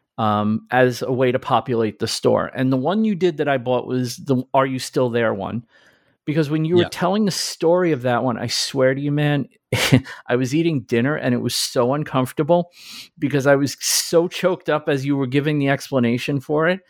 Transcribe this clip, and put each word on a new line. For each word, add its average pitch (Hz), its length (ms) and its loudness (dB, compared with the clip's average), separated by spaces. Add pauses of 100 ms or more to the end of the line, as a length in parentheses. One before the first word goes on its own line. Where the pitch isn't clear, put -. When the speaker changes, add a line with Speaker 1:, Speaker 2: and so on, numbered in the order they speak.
(160)
Speaker 1:
um, 107 540 0
as 127 320 4
a 135 100 -4
way 127 180 2
to 123 80 -2
populate 113 600 0
the 113 100 -2
store. 110 460 0
And 131 180 0
the 135 60 0
one 185 260 0
you 214 100 0
did 170 240 0
that 147 100 -2
I 139 100 0
bought 123 280 -2
was 127 300 -4
the 127 260 0 (120)
Are 135 120 4
You 131 120 -6
Still 127 320 -2
There 113 240 0
one. 98 300 -8 (600)
Because 151 240 0
when 156 140 0
you 165 120 2
were 175 60 6
Speaker 2:
Yeah. 165 80 0
Speaker 1:
telling 196 340 0
the 196 60 0
story 170 600 0
of 123 100 -4
that 120 200 0
one, 120 160 -2
I 120 80 -6
swear 131 480 0
to 139 60 -6
you, 143 100 -4
man, 147 380 0 (240)
<laughs> - 540 0
I 123 100 0
was 131 180 -2
eating 165 280 0
dinner 123 340 0
and 127 180 0
it 120 40 0
was 120 160 -2
so 127 400 0
uncomfortable 151 760 0 (480)
because 139 280 0
I 143 100 6
was 139 240 0
so - 480 0
choked - 400 -2
up 202 200 0
as 139 180 0
you 143 100 0
were 139 100 0
giving 143 320 0
the 139 120 2
explanation 131 680 0
for 151 300 0
it. 190 220 -2